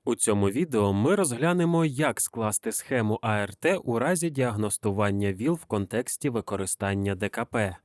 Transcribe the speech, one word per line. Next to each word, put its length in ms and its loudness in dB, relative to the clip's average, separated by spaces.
У 100 0
цьому 360 2
відео 420 2
ми 220 4
розглянемо, 720 2
як 360 0
скласти 520 -2
схему 500 0
А 160 0
Р 160 -4
Т 220 0
у 220 -2
разі 320 0
діагностування 1040 0
віл 220 -2
в 100 -8
контексті 640 -4
використання 840 -2
Д 140 -4
К 160 -6
П. 400 -2